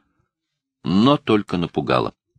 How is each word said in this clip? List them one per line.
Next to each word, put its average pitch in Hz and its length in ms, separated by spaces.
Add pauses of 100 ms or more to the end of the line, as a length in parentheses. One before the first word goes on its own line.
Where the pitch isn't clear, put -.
(840)
но 110 340
только 104 400
напугала. 65 560 (260)